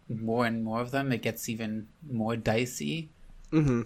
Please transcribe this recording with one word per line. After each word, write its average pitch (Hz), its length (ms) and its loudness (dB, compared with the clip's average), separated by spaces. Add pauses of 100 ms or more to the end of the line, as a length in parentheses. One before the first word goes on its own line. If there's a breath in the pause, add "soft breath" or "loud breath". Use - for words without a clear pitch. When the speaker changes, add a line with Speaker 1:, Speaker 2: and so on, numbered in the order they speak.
Speaker 1:
more 113 360 2
and 113 180 0
more 113 160 0
of 123 120 -4
them, 135 200 2
it 117 100 2
gets 113 280 -2
even 110 360 -4 (240)
more 113 280 0
dicey. 127 720 0 (420)
Speaker 2:
Mm-hmm. 143 340 4